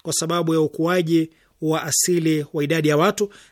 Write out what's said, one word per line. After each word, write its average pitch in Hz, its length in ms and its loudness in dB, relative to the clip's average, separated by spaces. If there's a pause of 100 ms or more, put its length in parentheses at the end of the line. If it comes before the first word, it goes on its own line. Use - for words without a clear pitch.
kwa 160 100 -8
sababu 165 420 -2
ya 160 60 2
ukuaji 160 720 0 (300)
wa 156 220 -2
asili 156 720 0
wa 151 120 -2
idadi 151 240 0
ya 147 80 4
watu 202 340 2 (220)